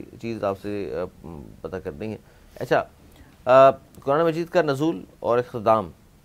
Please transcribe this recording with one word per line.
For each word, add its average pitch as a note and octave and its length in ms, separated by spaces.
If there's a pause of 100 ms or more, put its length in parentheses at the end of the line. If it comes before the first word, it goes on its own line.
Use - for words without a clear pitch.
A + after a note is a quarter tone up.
(220)
चीज़ A2+ 240
आपसे, G2+ 400
अ, D#2 200 (580)
पता F2+ 160
करनी E2 280
है। G#2+ 120 (420)
अच्छा, C3 180
अ, - 120 (1120)
कुरान D3 200
मजीद E3 240
का F3+ 120
नज़ूल D3+ 420 (200)
और A#2 160
इख्तिताम A2 520 (340)